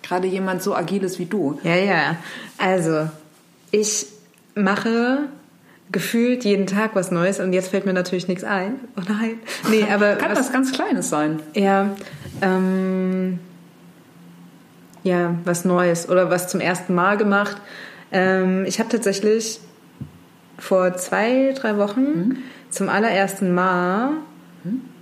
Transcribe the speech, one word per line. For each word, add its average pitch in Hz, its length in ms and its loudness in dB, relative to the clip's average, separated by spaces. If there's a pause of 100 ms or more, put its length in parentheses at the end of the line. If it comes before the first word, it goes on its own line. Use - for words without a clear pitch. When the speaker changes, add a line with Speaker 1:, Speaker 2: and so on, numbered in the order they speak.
Speaker 1:
Gerade 185 240 -2
jemand 185 360 -2
so 196 120 -2
Agiles 185 440 -2
wie 175 80 -4
du. 151 360 -2
Speaker 2:
Ja, 170 140 0
ja. 170 400 2 (420)
Also, 160 500 2 (640)
ich - 360 0 (480)
mache 233 680 0 (680)
gefühlt 240 540 2
jeden 196 220 4
Tag 214 280 0
was 180 160 0
Neues 180 300 2
und 185 120 0
jetzt 185 160 0
fällt 196 180 0
mir 190 60 2
natürlich 180 360 -2
nichts 185 160 -4
ein. 208 360 -2 (160)
Oh 196 120 -8
nein. 226 300 -2 (320)
Nee, 214 180 4
Speaker 1:
<laughs> - 40 2
Speaker 2:
aber 208 240 4
Speaker 1:
Kann 311 160 0
Speaker 2:
was 269 80 2
Speaker 1:
was 262 120 -2
ganz 262 200 2
Kleines 302 360 -2
sein. 156 320 0 (140)
Speaker 2:
Ja, 196 360 4 (520)
ähm, 185 960 0 (1600)
ja, 175 320 2 (100)
was 175 200 -2
Neues 175 440 2
oder 180 220 4
was 180 180 0
zum 190 120 -2
ersten 180 340 -2
Mal 185 220 4
gemacht. 202 400 2 (560)
Ähm, 190 540 2
ich 185 120 -4
habe 226 120 0
tatsächlich 214 720 0 (960)
vor 185 380 2
zwei, 254 600 2
drei 214 220 -2
Wochen 202 240 0
Speaker 1:
Mhm. 262 340 0 (340)
Speaker 2:
zum 190 180 -2
allerersten 190 680 0
Mal, 185 560 2 (540)
Speaker 1:
Mhm. 220 160 -4 (220)